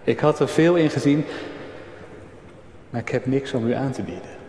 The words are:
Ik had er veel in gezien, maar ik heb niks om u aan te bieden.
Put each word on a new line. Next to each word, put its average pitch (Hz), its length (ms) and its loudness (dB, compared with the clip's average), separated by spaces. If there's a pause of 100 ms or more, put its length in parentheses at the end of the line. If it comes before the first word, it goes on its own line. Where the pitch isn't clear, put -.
Ik 117 160 2
had 147 200 4
er 139 80 4
veel 170 260 6
in 160 160 4
gezien, 143 340 2 (1700)
maar 120 100 -4
ik - 80 -8
heb - 180 -2
niks 135 280 0
om 117 120 0
u 120 60 2
aan 127 200 0
te 107 100 -6
bieden. - 340 -10 (120)